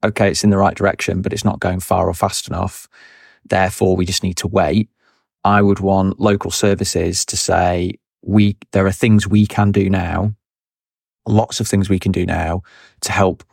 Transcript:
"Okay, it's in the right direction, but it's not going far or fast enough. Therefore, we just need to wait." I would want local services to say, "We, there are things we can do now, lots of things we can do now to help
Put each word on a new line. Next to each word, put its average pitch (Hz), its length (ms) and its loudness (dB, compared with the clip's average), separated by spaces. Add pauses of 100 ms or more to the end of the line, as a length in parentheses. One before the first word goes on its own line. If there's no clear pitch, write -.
"Okay, 107 280 0
it's - 120 -4
in 107 60 4
the 98 80 4
right 98 180 2
direction, - 460 -2
but - 140 -4
it's - 100 -8
not 98 160 0
going 92 200 -2
far 90 280 0
or 85 60 -2
fast - 340 -4
enough. - 400 -8 (600)
Therefore, 95 460 0
we 90 120 0
just 92 180 -4
need 92 140 -4
to - 100 -6
wait." 98 400 0 (560)
I 101 180 4
would 101 160 4
want 95 400 0
local 101 320 0
services 90 760 -2
to - 100 -8
say, 90 560 0 (300)
"We, 104 340 2 (160)
there 95 140 2
are 95 60 0
things 107 360 2
we 104 180 4
can 104 240 0
do 98 180 2
now, 92 460 -2 (920)
lots 107 320 0
of 110 80 -4
things 98 200 0
we 95 120 2
can 95 100 0
do 92 160 0
now 82 360 -2 (400)
to - 100 -6
help 95 400 0